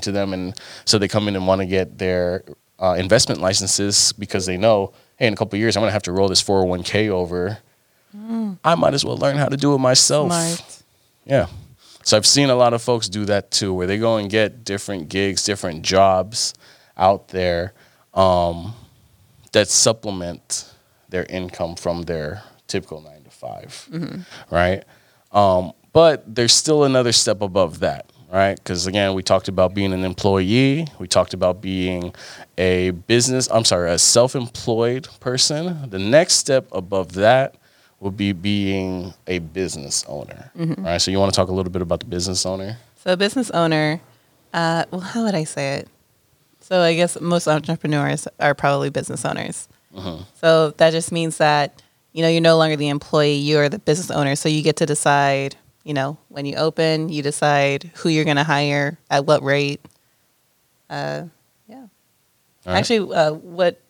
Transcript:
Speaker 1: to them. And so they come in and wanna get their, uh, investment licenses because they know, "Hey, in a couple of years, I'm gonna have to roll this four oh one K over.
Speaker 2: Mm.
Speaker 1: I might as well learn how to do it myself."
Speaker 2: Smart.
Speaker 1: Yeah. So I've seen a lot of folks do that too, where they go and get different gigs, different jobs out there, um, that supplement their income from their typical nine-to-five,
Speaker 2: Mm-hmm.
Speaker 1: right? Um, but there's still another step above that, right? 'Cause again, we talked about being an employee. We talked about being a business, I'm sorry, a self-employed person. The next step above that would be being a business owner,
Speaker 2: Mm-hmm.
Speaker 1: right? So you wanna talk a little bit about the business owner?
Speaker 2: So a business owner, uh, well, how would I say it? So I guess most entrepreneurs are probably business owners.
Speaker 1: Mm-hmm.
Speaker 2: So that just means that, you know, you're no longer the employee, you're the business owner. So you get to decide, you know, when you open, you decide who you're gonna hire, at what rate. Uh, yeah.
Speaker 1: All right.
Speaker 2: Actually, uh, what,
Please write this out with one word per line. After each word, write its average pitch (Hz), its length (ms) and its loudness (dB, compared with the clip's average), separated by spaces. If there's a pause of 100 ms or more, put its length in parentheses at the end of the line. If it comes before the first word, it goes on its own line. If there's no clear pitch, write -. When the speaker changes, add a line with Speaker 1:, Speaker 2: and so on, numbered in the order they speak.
Speaker 1:
to 101 60 -4
them. 101 180 -2
And 92 240 -6 (300)
so - 120 2
they 98 120 0
come 104 180 0
in 104 80 -2
and 92 100 -2
wanna 95 200 2
get 92 320 -2
their, 90 480 -2 (360)
uh, 92 160 2
investment 92 440 2
licenses 98 720 0
because 98 320 -6
they 92 100 -4
know, 98 380 2 (240)
"Hey, 127 100 2
in 107 60 2
a - 20 -6
couple 101 220 -2
of - 20 0
years, 110 160 2
I'm 101 60 0
gonna 107 100 2
have 98 120 -2
to 87 100 -6
roll 98 160 2
this 92 100 2
four 98 220 2
oh - 20 4
one 90 180 0
K 104 280 0
over. 90 480 -2 (580)
Speaker 2:
Mm. 214 480 -6
Speaker 1:
I 165 120 2
might 156 180 2
as 139 100 -2
well 123 140 -4
learn 143 180 0
how 143 140 0
to 139 80 2
do 143 180 2
it 131 40 2
myself." 131 520 2
Speaker 2:
Smart. 170 520 -4 (420)
Speaker 1:
Yeah. 135 220 2 (580)
So - 100 2
I've 107 100 4
seen 139 240 4
a 123 60 4
lot 120 180 6
of 117 80 0
folks 117 280 -2
do 104 160 -6
that 101 260 -2
too, 98 220 -2
where 90 120 -2
they 98 120 0
go 113 180 2
and 101 140 -2
get 107 340 0
different 98 460 -6
gigs, 95 340 -2
different 90 380 -4
jobs 95 720 2 (420)
out 95 320 2
there, 90 460 -2 (400)
um, 87 600 0 (760)
that 104 160 4
supplement 98 1040 -2 (380)
their 90 160 -4
income 90 500 -8
from 87 280 -6
their 80 400 -8 (240)
typical 80 340 -8
nine-to-five, 67 920 -18
Speaker 2:
Mm-hmm. 170 300 -10 (340)
Speaker 1:
right? 180 300 0 (480)
Um, 92 400 2 (180)
but 156 320 6 (100)
there's 117 200 2
still 151 320 4
another 127 260 2
step 107 300 0
above 90 400 0
that, 78 240 -4 (260)
right? 98 320 2
'Cause 90 240 -4
again, 98 280 2
we 95 80 -4
talked 95 260 2
about 92 240 2
being 98 180 -2
an 92 140 -2
employee. 107 800 2 (120)
We 92 80 -12
talked 92 260 0
about 92 280 -2
being 92 520 -4 (440)
a 90 340 2
business, 123 580 0
I'm 113 160 2
sorry, 87 240 2
a 85 80 0
self-employed 123 1080 0 (140)
person. 147 680 -4
The 95 100 -8
next 123 360 4
step 131 380 0
above 92 400 -4
that 120 420 4 (460)
would 98 160 -8
be 101 160 0
being 95 800 -4 (140)
a 90 120 -2
business 80 680 -6
owner, - 500 -14
Speaker 2:
Mm-hmm. 165 260 -4
Speaker 1:
right? 85 160 -2
So - 80 -2
you 95 100 0
wanna 98 120 4
talk 95 180 2
a 92 40 -4
little 92 180 -2
bit 90 100 -4
about 85 200 -2
the - 40 -16
business 90 400 -4
owner? 95 320 -8 (260)
Speaker 2:
So 185 100 0
a 180 40 -2
business 214 340 -2
owner, 160 500 0 (520)
uh, 165 380 0
well, 180 100 -8
how 226 220 -6
would 208 120 0
I 156 100 -2
say 139 320 -6
it? - 100 -12 (720)
So 185 220 0
I 170 140 4
guess 170 260 0
most 170 260 0
entrepreneurs 151 800 -2 (120)
are 147 140 2
probably 143 360 0
business 139 360 -6
owners. - 420 -8 (280)
Speaker 1:
Mm-hmm. 92 280 -10 (160)
Speaker 2:
So 160 380 4
that 165 140 6
just 165 220 -4
means 165 240 -4
that, 147 440 0 (320)
you 160 80 -6
know, 165 80 4
you're 165 120 2
no 165 160 6
longer 160 180 2
the 147 140 -2
employee, 147 460 0
you're 147 340 2
the 139 100 -10
business 160 320 -2
owner. 143 240 0
So 160 140 -2
you 156 120 0
get 151 160 2
to 165 80 0
decide, 143 720 0 (300)
you 151 80 -8
know, 143 240 -4 (100)
when 143 180 -10
you 143 120 -8
open, 160 520 0
you 147 140 -6
decide 143 720 0
who - 140 -2
you're 156 160 2
gonna 147 180 2
hire, 143 540 0 (120)
at 143 160 2
what 151 180 4
rate. 143 360 0 (1120)
Uh, 147 340 -8 (440)
yeah. 220 100 -20
Speaker 1:
All 262 100 -20 (800)
right. 90 100 0
Speaker 2:
Actually, 214 360 0
uh, 156 200 2
what, 175 560 -2